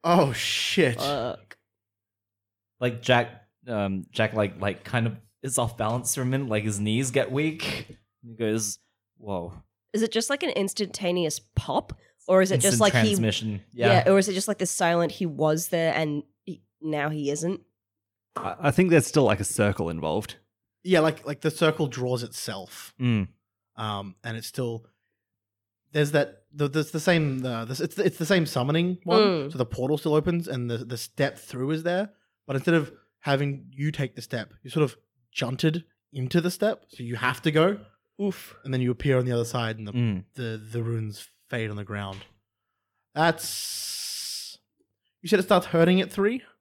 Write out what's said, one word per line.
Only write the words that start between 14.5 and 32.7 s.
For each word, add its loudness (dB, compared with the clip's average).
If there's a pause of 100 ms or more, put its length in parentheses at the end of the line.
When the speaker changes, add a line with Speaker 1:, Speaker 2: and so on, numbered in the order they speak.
Speaker 2:
the 0
silent, 2
he -4
was 0
there 2
and -2 (200)
he, -12 (200)
now -2
he -2
isn't? -4 (760)
Speaker 4:
I, -6
I 2
think 4
there's 6
still, 4
like, 4
a -2
circle 0
involved. -4 (480)
Speaker 1:
Yeah, 4
like, 0
like, -8
the 0
circle 2
draws -4
itself. -12
Speaker 3:
Mm. 2 (480)
Speaker 1:
Um, -6
and -8
it's -12
still, -6 (1040)
there's 2
that, 0 (100)
the, -2
there's -2
the -4
same, 2
uh, -4
this, -8
it's, -4
it's 2
the -2
same 4
summoning 0
one. 4
Speaker 2:
Mm. 2
Speaker 1:
So -10
the 0
portal -2
still 2
opens 2
and -4
the, -2
the -8
step -4
through -6
is -2
there. 0 (380)
But -4
instead 2